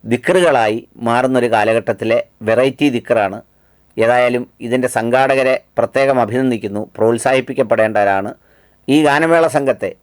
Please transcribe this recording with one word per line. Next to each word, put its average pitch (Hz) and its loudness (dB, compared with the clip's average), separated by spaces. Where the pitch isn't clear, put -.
ദിക്റുകളായി 120 0
മാറുന്നൊരു 123 0
കാലഘട്ടത്തിലെ 110 0
വെറൈറ്റി 127 0
ദിക്റാണ്. 110 -2
ഏതായാലും 123 2
ഇതിൻ്റെ 123 -2
സംഘാടകരെ 131 0
പ്രത്യേകം 131 0
അഭിനന്ദിക്കുന്നു, 110 -4
പ്രോത്സാഹിപ്പിക്കപ്പെടേണ്ടവരാണ്. 110 0
ഈ 139 2
ഗാനമേള 165 2
സംഘത്തെ 131 -2